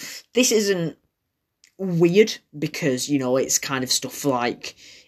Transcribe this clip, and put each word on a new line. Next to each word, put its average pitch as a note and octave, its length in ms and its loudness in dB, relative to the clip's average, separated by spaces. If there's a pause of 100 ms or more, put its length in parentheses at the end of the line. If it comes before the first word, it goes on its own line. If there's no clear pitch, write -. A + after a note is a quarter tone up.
(340)
this B3 180 4
isn't G3+ 480 0 (800)
weird F3+ 580 4 (220)
because, D3 500 -4
you C#3+ 80 0
know, B2+ 200 0
it's - 200 0
kind C3+ 260 -4
of B2 80 -4
stuff - 320 -4
like A#2+ 520 -2 (320)